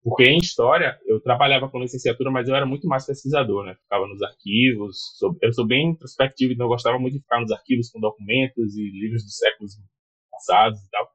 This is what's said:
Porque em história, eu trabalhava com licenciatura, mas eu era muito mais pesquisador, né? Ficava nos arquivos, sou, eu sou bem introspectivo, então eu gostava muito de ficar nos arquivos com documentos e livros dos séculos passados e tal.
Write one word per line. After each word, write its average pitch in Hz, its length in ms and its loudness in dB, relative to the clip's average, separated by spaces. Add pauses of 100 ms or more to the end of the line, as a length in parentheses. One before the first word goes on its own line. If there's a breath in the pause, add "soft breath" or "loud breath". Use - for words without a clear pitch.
Porque 120 220 2
em 139 140 6
história, 151 680 0
eu 110 120 2
trabalhava 131 480 2
com 127 120 -8
licenciatura, 127 500 -4
mas 127 180 -2
eu 131 80 0
era 139 100 0
muito 143 220 -4
mais 135 200 -2
pesquisador, 131 580 -2
né? 92 80 -12
Ficava 98 320 -4
nos 98 160 -10
arquivos, 104 800 0 (180)
sou, 95 240 0
eu 113 100 2
sou 120 140 0
bem 135 280 2
introspectivo, 131 600 -2
então 120 140 -2
eu - 20 0
gostava 120 300 0
muito 127 160 -2
de 143 60 -6
ficar 120 200 -2
nos 110 100 -4
arquivos 117 380 -2
com 113 100 -18
documentos 107 760 -2
e 107 60 -6 (180)
livros 110 220 -4
dos 104 120 -16
séculos 104 380 -2 (580)
passados 107 480 2
e 98 120 -20
tal. 104 240 -4